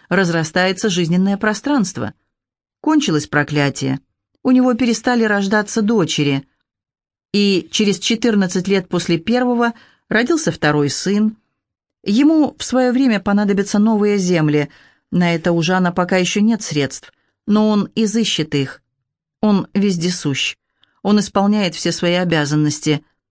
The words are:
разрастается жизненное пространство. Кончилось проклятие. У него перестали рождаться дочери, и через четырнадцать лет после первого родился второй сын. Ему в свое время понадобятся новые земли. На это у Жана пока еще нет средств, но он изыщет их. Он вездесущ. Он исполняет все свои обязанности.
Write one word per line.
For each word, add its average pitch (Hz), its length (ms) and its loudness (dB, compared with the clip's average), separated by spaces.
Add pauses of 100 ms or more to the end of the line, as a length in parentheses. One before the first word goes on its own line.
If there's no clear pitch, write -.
разрастается 180 800 0
жизненное 180 480 0
пространство. 208 760 -4 (680)
Кончилось 233 480 0
проклятие. 139 720 -2 (420)
У 254 80 0
него 254 240 4
перестали 233 480 0
рождаться 208 600 0
дочери, 151 640 0 (840)
и 202 380 0
через 202 300 0
четырнадцать 202 640 0
лет 190 220 0
после 175 300 -2
первого 240 560 0 (340)
родился 240 420 0
второй 147 400 0
сын. 214 460 -2 (680)
Ему 294 540 2
в - 60 -12
свое 247 280 2
время 247 260 2
понадобятся 202 600 0
новые 208 400 2
земли. 156 520 2 (400)
На 175 240 2
это 165 180 0
у 170 100 0
Жана 185 280 0
пока 180 260 -2
еще 180 240 0
нет 220 220 0
средств, - 500 -6 (340)
но 214 220 2
он 208 280 0
изыщет 202 580 -2
их. 139 280 -4 (580)
Он 208 340 2
вездесущ. 175 800 -2 (460)
Он 208 160 2
исполняет 202 560 0
все - 160 -4
свои 175 240 -2
обязанности. 151 880 0 (260)